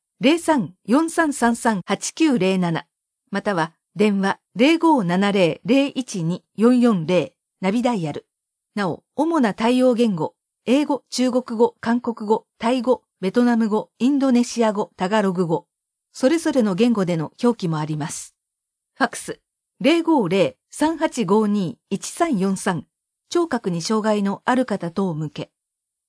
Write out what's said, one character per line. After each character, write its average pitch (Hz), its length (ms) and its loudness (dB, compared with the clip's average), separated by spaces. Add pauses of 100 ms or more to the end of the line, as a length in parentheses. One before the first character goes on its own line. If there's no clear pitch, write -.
(200)
零 294 180 4
三 285 360 -2 (120)
四 311 240 2
三 320 220 0
三 233 520 -2
八 - 300 -6
九 302 240 2
零 190 200 2
七。 170 280 -2 (440)
ま 196 120 -4
た 208 120 -2
は、 160 200 -4 (220)
電 202 240 2
話、 196 180 0 (160)
零 302 240 4
五 311 260 4
七 190 280 2
零 180 320 2
零 269 240 2
一 226 340 -8
二 170 200 -4 (120)
四 240 260 4
四 202 260 2
零。 175 280 0 (260)
ナ 185 100 -2
ビ 233 120 0
ダ 240 100 0
イ 190 120 -4
ヤ 147 80 -6
ル。 - 140 -14 (480)
な 202 140 -4
お、 - 160 -8 (100)
主 320 260 0
な 214 120 2
対 247 300 0
応 254 100 4
言 220 240 0
語、 156 200 -6 (320)
英 277 160 2
語、 269 260 -2
中 247 200 0
国 240 260 -2
語、 233 240 2
韓 240 200 -2
国 226 280 -6
語、 220 160 0 (140)
タ 233 140 -2
イ 262 100 0
語、 254 220 -2 (160)
ベ 185 100 -2
ト 240 140 2
ナ 240 120 2
ム 226 120 0
語、 214 220 -2 (100)
イ 240 100 2
ン 285 80 2
ド 269 140 2
ネ 240 100 4
シ 233 220 -2
ア 214 80 2
語、 208 240 -4
タ 185 120 -4
ガ 214 140 2
ロ 190 100 0
グ 175 140 -2
語。 156 220 -4 (440)
そ - 160 0
れ 330 100 4
ぞ 311 120 -2
れ 262 120 2
の 202 120 0
言 233 180 2
語 202 120 0
で 170 120 -2
の 151 240 -6
表 160 160 0
記 175 120 -6
も 160 100 -2
あ 151 60 -4
り 156 120 -6
ま 151 120 -8
す。 - 260 -14 (640)
フ 269 80 -2
ァ - 20 2
ッ - 40 -16
ク - 80 -14
ス、 - 220 -14 (380)
零 320 240 2
五 294 240 2
零 170 300 0 (140)
三 311 280 -2
八 311 260 -2
五 208 220 2
二 202 320 -2 (100)
一 - 200 -6
三 330 280 -2
四 190 200 0
三。 180 280 -4 (460)
聴 349 160 0
覚 233 240 -4
に 170 100 -4
障 214 220 -2
害 208 220 0
の 196 200 -4
あ 254 120 0
る 254 100 0
方 180 240 -6
等 185 240 -4
向 151 160 -6
け。 - 220 -12 (560)